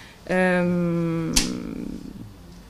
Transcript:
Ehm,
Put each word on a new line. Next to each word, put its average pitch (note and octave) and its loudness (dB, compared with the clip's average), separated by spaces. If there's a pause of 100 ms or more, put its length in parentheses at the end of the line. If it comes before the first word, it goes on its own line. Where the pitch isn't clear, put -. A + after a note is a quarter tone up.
(240)
Ehm, F3 4 (1400)